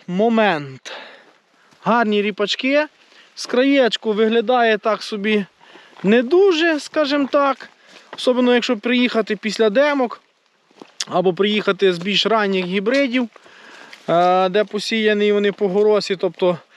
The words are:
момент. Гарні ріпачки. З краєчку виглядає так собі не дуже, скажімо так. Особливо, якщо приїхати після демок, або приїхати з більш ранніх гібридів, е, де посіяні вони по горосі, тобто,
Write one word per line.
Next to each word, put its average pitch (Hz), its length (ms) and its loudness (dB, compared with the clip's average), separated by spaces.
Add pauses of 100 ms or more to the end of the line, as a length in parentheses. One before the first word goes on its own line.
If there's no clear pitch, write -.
момент. 185 840 0 (920)
Гарні 214 380 2
ріпачки. 233 640 -2 (500)
З - 100 -14
краєчку 247 680 0
виглядає 220 640 2
так 214 260 -4
собі 208 420 -2 (580)
не 226 200 2
дуже, 330 560 2
скажімо 285 520 -2
так. 277 380 0 (460)
Особливо, 247 380 2
якщо 240 240 0
приїхати 240 580 -2
після 220 340 -2
демок, 269 520 0 (840)
або 180 260 0
приїхати 196 600 0
з 170 60 -6
більш 190 260 -2
ранніх 196 400 0
гібридів, 233 640 -2 (800)
е, 180 400 2
де 208 140 0
посіяні 208 680 0
вони 202 200 0
по 202 160 -2
горосі, 208 480 2
тобто, 180 420 -2 (200)